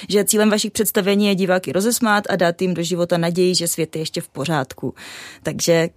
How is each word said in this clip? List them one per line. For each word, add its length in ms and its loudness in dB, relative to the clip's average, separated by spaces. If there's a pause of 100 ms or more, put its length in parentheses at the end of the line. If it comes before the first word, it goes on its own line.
že 140 2
cílem 260 2
vašich 220 0
představení 560 2
je 80 2
diváky 360 0
rozesmát 580 0
a 60 0
dát 260 0
jim 120 0
do 100 -4
života 340 -2
naději, 380 2
že 120 -2
svět 280 -4
je 60 -6
ještě 200 -6
v 80 -14
pořádku. 640 -4 (500)
Takže 540 2